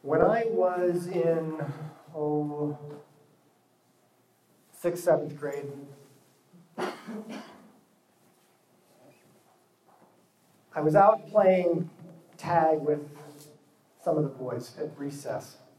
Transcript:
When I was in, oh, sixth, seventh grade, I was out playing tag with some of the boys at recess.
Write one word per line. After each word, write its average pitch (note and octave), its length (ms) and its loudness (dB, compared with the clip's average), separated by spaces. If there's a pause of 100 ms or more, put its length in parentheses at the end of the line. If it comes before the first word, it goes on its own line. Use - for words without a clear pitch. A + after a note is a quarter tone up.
When D#3 140 4
I A3+ 260 4
was F3+ 600 0
in, E3 540 -2 (540)
oh, D3 640 -2 (1900)
sixth, F3 320 -6
seventh D3+ 340 0
grade, C#3+ 300 -8 (1080)
I F#4 80 -4 (4000)
was D#3 140 4
out G#3 320 6
playing F3+ 640 4 (480)
tag D#3+ 420 2
with D3 220 0 (1000)
some D#3 140 0
of D3+ 80 2
the C#3 60 -2
boys B2 500 -10
at - 180 -8
recess. C#3 600 -10 (220)